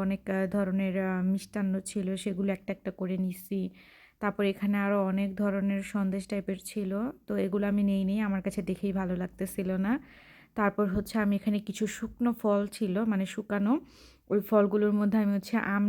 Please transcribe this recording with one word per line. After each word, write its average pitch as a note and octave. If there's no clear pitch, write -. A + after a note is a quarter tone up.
অনেক, G3
আহ, F#3+
ধরনের, F#3+
আহ, F#3
মিষ্টান্ন F#3+
ছিল, F#3+
সেগুলো G3
একটা F#3+
একটা F#3+
করে F#3
নিছি। F#3
তারপরে G3+
এখানে G3+
আরও G3+
অনেক G3
ধরনের G3
সন্দেশ F#3+
টাইপের G3
ছিল, F#3+
তো G#3+
এগুলো G3
আমি G3+
নেইনি, G3
আমার G3
কাছে G3+
দেখেই F#3+
ভালো F#3
লাগতেছিল F#3
না। G3
তারপর G#3
হচ্ছে G3+
আমি G#3
এখানে G#3
কিছু G#3
শুকনো A#3
ফল G#3
ছিল, G3+
মানে G3+
শুকানো, G#3
ওই G#3
ফলগুলোর G#3
মধ্যে G#3
আমি G3+
হচ্ছে G3+
আম G3+